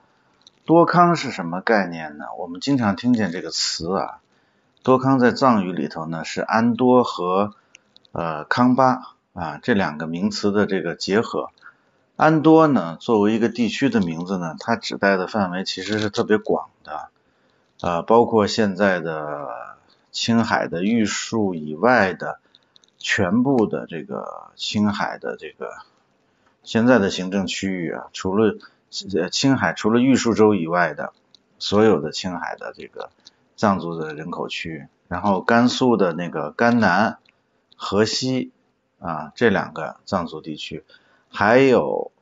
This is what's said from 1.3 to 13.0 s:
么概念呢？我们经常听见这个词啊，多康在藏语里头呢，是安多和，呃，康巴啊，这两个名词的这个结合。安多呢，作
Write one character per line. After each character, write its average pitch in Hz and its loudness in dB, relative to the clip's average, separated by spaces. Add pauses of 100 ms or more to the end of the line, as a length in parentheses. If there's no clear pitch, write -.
么 85 -6
概 101 2
念 80 -10
呢？ 78 -16 (140)
我 90 -10
们 87 -14
经 139 0
常 101 0
听 123 0
见 107 0
这 85 -8
个 80 -10
词 - -6
啊， - -6 (640)
多 131 4
康 131 2
在 120 4
藏 113 2
语 92 -4
里 73 -4
头 78 -10
呢， 80 -8
是 - -8
安 113 0
多 123 4
和， 95 -2 (600)
呃， 80 -6
康 123 2
巴 127 2 (180)
啊， 78 -10
这 123 0
两 78 -2
个 80 -8
名 87 -4
词 104 -2
的 101 2
这 95 -2
个 82 -4
结 98 0
合。 78 -4 (640)
安 156 4
多 160 8
呢， 90 0
作 113 2